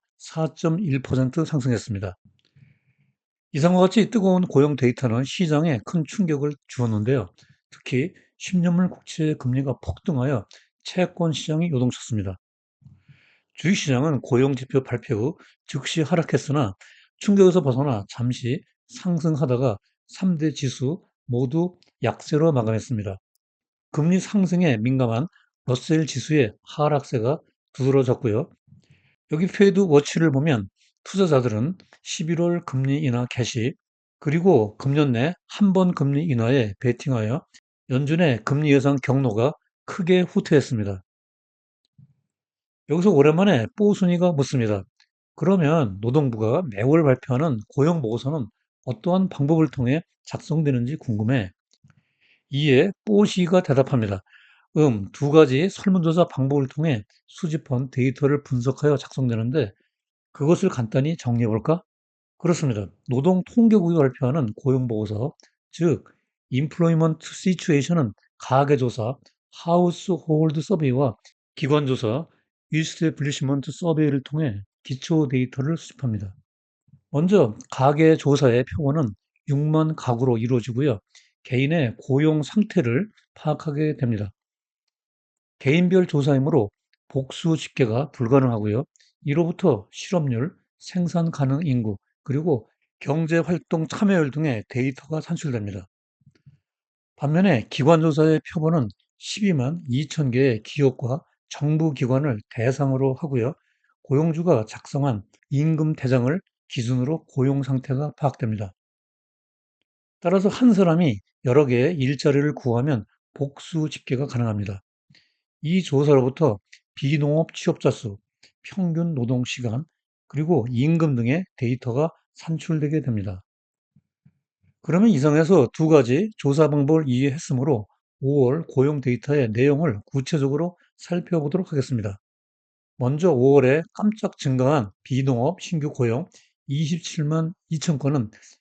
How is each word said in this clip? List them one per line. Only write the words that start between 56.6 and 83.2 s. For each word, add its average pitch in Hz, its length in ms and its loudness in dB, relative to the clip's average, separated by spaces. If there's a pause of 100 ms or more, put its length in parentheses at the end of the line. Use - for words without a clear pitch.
통해 139 380 -2 (200)
수집한 139 640 -6
데이터를 135 540 0
분석하여 135 540 0
작성되는데 120 720 -4 (640)
그것을 170 340 0
간단히 135 480 -2
정리해볼까?" 120 680 0 (560)
그렇습니다. 131 500 -2 (200)
노동통계국이 180 880 2
발표하는 131 600 0
고용 127 300 0
보고서, 107 460 -4 (380)
즉 160 320 0 (460)
인플로이먼트 160 840 0
시츄에이션은 156 800 0 (280)
가계조사, 131 760 0 (480)
하우스홀드 165 1000 0
서베이와 139 540 0 (400)
기관조사, 135 720 -2 (480)
이스태블리시먼트 143 960 -4
서베이를 147 520 -2
통해 143 360 -4 (220)
기초 151 460 -2
데이터를 131 500 -4
수집합니다. 104 580 -8 (760)
먼저 156 440 2 (140)
가계 151 480 4
조사의 131 480 2
표본은 139 480 -2 (340)
육만 156 480 0
가구로 120 440 0
이루어지고요. 120 600 -2 (440)
개인의 135 560 -2
고용 151 420 2
상태를 175 720 -2 (240)